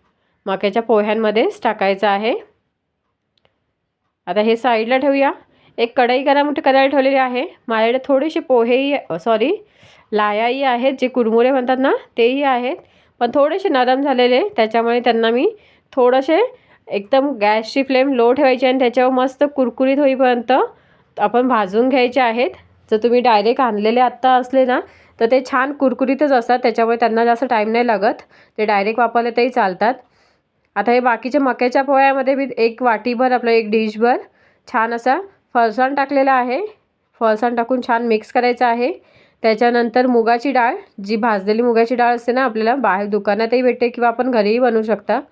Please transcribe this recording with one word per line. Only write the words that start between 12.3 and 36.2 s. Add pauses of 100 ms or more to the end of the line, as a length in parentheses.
आहेत, (420)
पण
थोडेसे
नरम
झालेले,
त्याच्यामुळे
त्यांना
मी (360)
थोडेसे (480)
एकदम
गॅसची
फ्लेम
लो
ठेवायची
आणि
त्याच्यावर
मस्त (120)
कुरकुरीत
होईपर्यंत (640)
आपण
भाजून
घ्यायचे
आहेत. (400)
जर
तुम्ही
डायरेक्ट
आणलेले
आत्ता
असले
ना, (400)
तर
ते
छान
कुरकुरीतच
असतात,
त्याच्यामुळे
त्यांना
जास्त
टाइम
नाही
लागत, (360)
ते
डायरेक्ट
वापरले
तरी
चालतात. (800)
आता
हे
बाकीच्या
मक्याच्या
पोह्यामध्ये
मी (100)
एक
वाटीभर,
आपलं
एक
डिशभर (560)
छान
असा (340)
फरसाण
टाकलेला